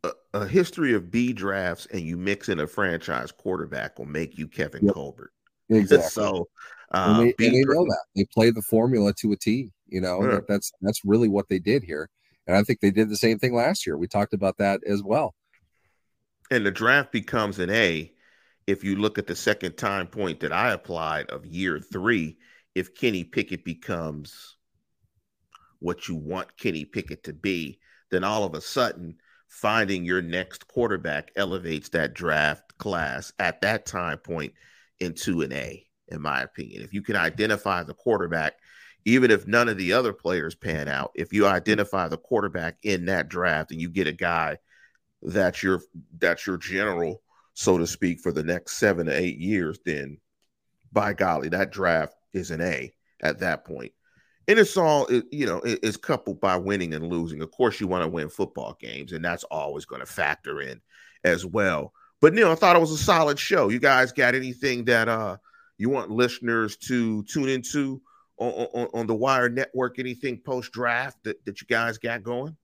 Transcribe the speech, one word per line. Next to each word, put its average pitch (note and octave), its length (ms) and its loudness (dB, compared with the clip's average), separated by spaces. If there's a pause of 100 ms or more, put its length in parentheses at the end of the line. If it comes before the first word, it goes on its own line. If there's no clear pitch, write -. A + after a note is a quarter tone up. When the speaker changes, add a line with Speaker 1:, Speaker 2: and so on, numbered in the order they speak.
Speaker 1:
a, F2 80 -2 (220)
a G2+ 140 -2
history E3 460 2
of F2 180 0
B B2 220 2
drafts, G2 540 -4
and F#2 140 -6
you E2 140 -4
mix G2 320 -2
in F#2 120 0
a D2+ 80 -2
franchise E2 640 -2
quarterback D#2 680 -6
will - 80 -12
make D2 320 -6
you D#2 100 -8
Kevin - 380 -2
Speaker 2:
Yep. G2+ 80 6
Speaker 1:
Colbert. C#2 420 -10
<laughs> - 60 -20 (280)
Speaker 2:
Exactly. A2 400 6
Speaker 1:
So, G2 380 -2 (460)
Speaker 2:
And F#2+ 220 4
Speaker 1:
uh, - 20 6
Speaker 2:
they, A#2 200 6
Speaker 1:
B A#2 100 4
Speaker 2:
and B2+ 80 6
they C3 80 6
Speaker 1:
dra- C3+ 120 4
Speaker 2:
know F3 80 4
that. G2 220 -2 (100)
They G2 180 2
play A2+ 180 8
the A2+ 100 -2
formula A2+ 540 4
to G#2 180 0
a - 20 2
T, A2+ 360 -2 (160)
you F#2 120 -4
know, F#2 240 0
Speaker 1:
Yeah. B2 120 2
Speaker 2:
that, - 120 -2
that's, G2+ 320 -2
that's G2+ 240 -2
really A2 240 4
what G2+ 220 0
they F#2+ 100 0
did G#2+ 240 2
here. D#2+ 240 -8 (380)
And F2+ 100 2
I G#2 80 6
think A2 160 0
they G2+ 120 4
did G#2+ 180 2
the G#2 80 -4
same A2+ 200 2
thing B2 160 0
last B2+ 320 0
year. D2+ 120 -4
We F2 100 -4
talked G#2 260 -2
about F#2+ 260 -2
that G2 280 2
as G2+ 160 0
well. A2+ 300 0 (1160)
Speaker 1:
And A#2 160 2
the G2 60 2
draft B2+ 400 2
becomes G#2 480 -2
an F2 100 -2
A F2 400 2 (580)
if G2 160 0
you G2 140 0
look G#2 200 0
at G2+ 100 -6
the E2+ 80 -6
second F#2 420 -2
time G2 300 -2
point F#2 340 -6
that D2+ 100 -4
I G#2+ 200 0
applied D#2+ 580 -6
of D2 160 -12
year E2+ 340 -4
three, F#2 580 -2 (380)
if F#2 200 -6
Kenny G2+ 280 -2
Pickett F#2 420 -6
becomes D#2+ 920 -10 (1200)
what E2+ 280 -6
you F2 80 -6
want D#2+ 420 -8
Kenny D#2+ 280 -4
Pickett - 380 -10
to D2+ 100 -14
be, E2 460 -6 (320)
then F2+ 120 0
all G#2+ 200 0
of F2 100 -4
a D2+ 80 -8
sudden F2+ 540 -4 (320)
finding G2+ 580 0
your F2+ 160 0
next F2 460 -8
quarterback E2+ 680 -4
elevates F2 540 -4
that E2 240 -2
draft D2+ 640 -2
class D#2 640 -6
at F2+ 220 -2
that G#2+ 240 -2
time E2+ 320 -6
point D#2+ 360 -8 (460)
into E2+ 420 -2
an C2+ 120 -4
A, - 320 -10 (240)
in D#2 120 -12
my C#2+ 200 -2
opinion. A1 420 -12
If - 100 -16
you G2+ 80 -6
can G#2 140 -4
identify G2 680 0
the D2+ 100 -14
quarterback, E2+ 600 -2 (500)
even A#2+ 260 6
if F#2+ 160 4
none A#2 220 4
of G#2 80 -4
the F#2 160 0
other A#2+ 180 2
players E2+ 440 -4
pan D#2 340 -6
out, C#2 260 -4
if E2 160 -6
you G2+ 160 4
identify G2 600 2
the D#2+ 80 -4
quarterback F2+ 680 -4
in F#2 220 0
that F2 240 0
draft E2+ 420 0
and D#2+ 100 -8
you F2 80 -6
get E2 180 0
a D2+ 60 -2
guy E2 440 -2 (640)
that's F2+ 420 0
your, F#2 180 2 (380)
that's F2 260 0
your F#2 120 -4
general, F2+ 640 -4 (320)
so F#2 240 4
to E2 100 2
speak, F2 320 -2
for F2 120 -2
the D#2 120 -2
next E2+ 340 -4
seven F2 300 2
to D2+ 40 -2
eight D2 280 -2
years, F2 460 -2
then C#2+ 340 -6 (720)
by G#2 220 0
golly, E2 360 0
that F#2+ 220 -2
draft E2+ 420 0 (200)
is F2 180 -6
an D#2+ 100 -6
A D2+ 320 -4 (280)
at D2+ 180 -2
that F2 260 -4
point. B1+ 260 -12 (560)
And G#3+ 120 6
it's G3 180 4
all, D#3 300 4
it, - 240 2
you D3 140 -2
know, F2 160 -2
it, A2+ 200 -2
it's G#2+ 160 -2
coupled - 420 -4
by F#2 160 2
winning F#2 380 -2
and D#2+ 140 -6
losing. E2 340 -4
Of D#2+ 100 -10
course, - 280 2
you G2+ 80 -4
wanna F2+ 200 0
win D#2+ 220 -4
football C2 500 -6
games, C2 320 -12
and E2 140 -8
that's E2+ 200 -4
always D2 400 -6
gonna B1+ 200 -12
factor D2 560 -4
in B1+ 200 -12 (420)
as F2 220 4
well. F2 480 0 (280)
But, D#3+ 120 10
Neil, G3+ 180 6
I E3 40 4
thought F3 200 8
it E3+ 40 10
was D#3+ 120 2
a D#3 60 -4
solid D3+ 420 4
show. D3 300 2
You A#2+ 100 0
guys B2+ 320 6
got B2 240 4
anything B2+ 500 -2
that, A2+ 220 4
uh, A2 300 -2 (400)
you G#2+ 120 0
want A#2+ 220 -2
listeners A#2 680 0
to A2+ 460 -2
tune C3+ 260 -2
into C3+ 520 -4 (360)
on, A#2+ 140 -4 (220)
on, A#2+ 200 -4
on A2+ 140 -4
the A2+ 80 0
Wire B2 340 4
Network? B2+ 500 -4
Anything B2 440 -6
post-draft B2 800 -4
that, - 220 -8
that G2+ 160 -10
you - 60 -20
guys A#2 300 0
got A#2 260 -6
going? B2+ 400 -6